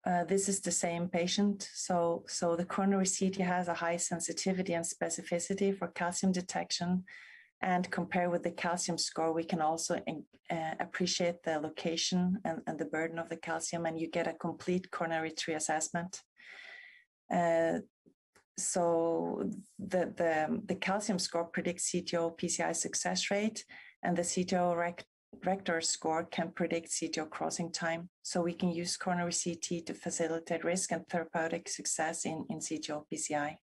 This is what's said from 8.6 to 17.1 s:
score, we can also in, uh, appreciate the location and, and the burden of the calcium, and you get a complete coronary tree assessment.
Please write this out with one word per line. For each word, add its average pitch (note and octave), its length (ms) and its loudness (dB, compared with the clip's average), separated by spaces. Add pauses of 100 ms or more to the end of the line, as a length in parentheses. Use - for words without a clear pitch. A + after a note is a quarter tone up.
score, D#3+ 340 0
we E3 120 2
can E3 180 0
also E3 440 0
in, D3+ 180 -6 (260)
uh, D#3+ 280 -2
appreciate F3 640 0
the D#3+ 160 0
location F3 880 2
and, E3 220 -2
and D#3+ 120 -6
the E3 60 -2
burden E3 340 -2
of E3 120 -6
the E3 80 -6
calcium, E3 480 -2
and E3 120 0
you D#3+ 120 -2
get E3+ 160 2
a E3 80 -2
complete F3+ 560 -2
coronary D#3+ 400 0
tree D#3+ 240 -4
assessment. D#3+ 680 -2 (1120)